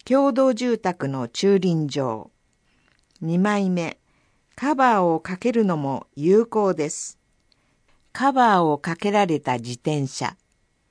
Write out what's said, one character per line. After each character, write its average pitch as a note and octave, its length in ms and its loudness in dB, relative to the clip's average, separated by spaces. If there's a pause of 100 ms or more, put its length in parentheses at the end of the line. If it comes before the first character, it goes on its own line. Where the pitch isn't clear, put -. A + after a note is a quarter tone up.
共 C#4 260 2
同 C4 220 2
住 A#3+ 240 -2
宅 F3+ 300 -4
の C3 200 -6
駐 G3 320 2
輪 E3 280 0
場。 B2+ 440 -6 (920)
二 E3 160 -2
枚 G3+ 320 0
目、 E3+ 300 -4 (560)
カ C#4 200 -2
バ B3 240 2
ー - 20 2
を E3 180 2
か F#3 180 -8
け A#3+ 140 -2
る A3+ 140 2
の F3+ 100 0
も C#3 400 -6
有 F#3+ 300 4
効 G#3 280 0
で D#3 160 -4
す。 - 300 -14 (920)
カ C4+ 180 0
バ A#3 280 4
ー - 20 4
を D3+ 160 2
か E3 180 -8
け G#3 160 -4
ら G#3 140 2
れ D#3+ 140 0
た B2+ 180 -2
自 A#2+ 160 -10
転 C#3+ 340 -4
車。 - 280 -8 (560)